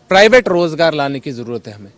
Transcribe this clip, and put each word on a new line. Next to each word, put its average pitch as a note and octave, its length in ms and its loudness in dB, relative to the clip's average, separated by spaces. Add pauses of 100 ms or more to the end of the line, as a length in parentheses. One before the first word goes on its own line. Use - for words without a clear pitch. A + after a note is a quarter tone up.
प्राइवेट G#3 380 4
रोज़गार E3 460 0
लाने C#3 260 -6
की C#3+ 120 -12
ज़रूरत A#2 360 -12
है G#2+ 60 -18
हमें। G2+ 240 -20